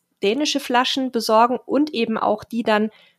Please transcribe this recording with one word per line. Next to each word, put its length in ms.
dänische 380
Flaschen 520
besorgen 520
und 300
eben 240
auch 240
die 220
dann 260